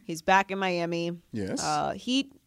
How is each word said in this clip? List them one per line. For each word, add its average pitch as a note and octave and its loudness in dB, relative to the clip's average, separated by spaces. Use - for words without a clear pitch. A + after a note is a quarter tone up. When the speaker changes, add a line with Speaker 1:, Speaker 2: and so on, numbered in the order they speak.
Speaker 1:
he's E3 -8
back F#3+ 4
in F#3+ -2
Miami. E3+ 0
Speaker 2:
Yes. G2+ -4
Speaker 1:
Uh, D3+ 0
Heat B3+ -2